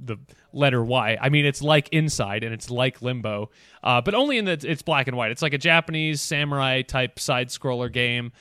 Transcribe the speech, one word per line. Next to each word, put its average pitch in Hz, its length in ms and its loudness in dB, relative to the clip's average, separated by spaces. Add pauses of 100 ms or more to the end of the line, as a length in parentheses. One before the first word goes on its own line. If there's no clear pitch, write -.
the 113 140 -8 (340)
letter 135 320 2
Y. 117 380 0
I 135 80 2
mean, 147 160 4
it's 139 160 0
like 151 280 4
Inside, 117 540 0
and 113 120 -4
it's 110 160 -10
like 123 320 -2
Limbo, 110 480 -4 (320)
uh, 123 180 4
but 196 140 0
only 269 240 2
in 208 60 0
that 165 200 -2
it's 165 160 -4
black 143 260 0
and 123 80 -2
white. 113 140 -2
It's 120 140 -6
like 143 100 0
a 143 60 0
Japanese 156 600 2
samurai-type 135 1000 -2
side-scroller 127 720 -2
game, 120 500 -2